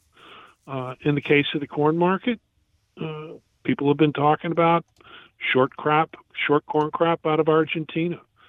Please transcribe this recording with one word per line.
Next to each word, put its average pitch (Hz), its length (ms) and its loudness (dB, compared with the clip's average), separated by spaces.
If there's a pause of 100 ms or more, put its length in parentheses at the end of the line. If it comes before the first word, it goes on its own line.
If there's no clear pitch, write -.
(680)
Uh, 127 340 -8
in 147 140 0
the 143 60 -4
case 143 320 2
of 151 80 -4
the 143 60 -8
corn 151 300 0
market, 190 420 0 (640)
uh, 156 320 -10 (300)
people 139 240 0
have 143 100 2
been 151 160 2
talking 151 380 0
about 170 340 2 (680)
short 131 260 2
crop, 151 380 0 (180)
short - 320 0
corn 151 260 -2
crop - 340 0
out 156 140 0
of 160 100 2
Argentina, 160 680 -2 (300)